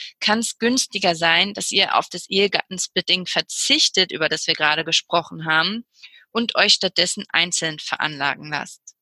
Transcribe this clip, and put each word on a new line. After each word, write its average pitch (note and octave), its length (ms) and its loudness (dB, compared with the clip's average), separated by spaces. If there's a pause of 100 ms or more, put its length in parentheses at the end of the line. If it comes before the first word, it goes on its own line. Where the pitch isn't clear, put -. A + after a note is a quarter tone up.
(200)
kann's A3 380 -2
günstiger G3+ 580 0
sein, E3+ 380 2
dass - 180 -4
ihr F#3+ 240 2
auf - 120 2
das - 200 -10
Ehegattensplitting F#3 1000 0
verzichtet, - 840 0
über D#3 160 -2
das D#3 180 -2
wir D#3+ 80 0
gerade D3+ 300 0
gesprochen E3 600 -2
haben, E3+ 380 0 (460)
und A#3 260 -2
euch - 180 6
stattdessen F3+ 560 0
einzeln E3 480 0
veranlagen D3 720 -4
lasst. - 300 -8 (220)